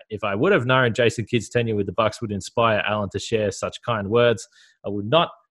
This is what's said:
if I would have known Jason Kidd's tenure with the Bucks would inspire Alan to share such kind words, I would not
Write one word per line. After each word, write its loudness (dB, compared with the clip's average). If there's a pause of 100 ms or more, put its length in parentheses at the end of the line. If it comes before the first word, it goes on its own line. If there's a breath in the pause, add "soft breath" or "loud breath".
(100)
if -10
I -2
would 2
have 2
known 4
Jason 2
Kidd's -2
tenure 0
with 0
the -8
Bucks 0
would -6
inspire 0
Alan -2
to -6
share -2
such -8
kind -4
words, 4 (380 soft breath)
I -6
would -6
not 2 (200)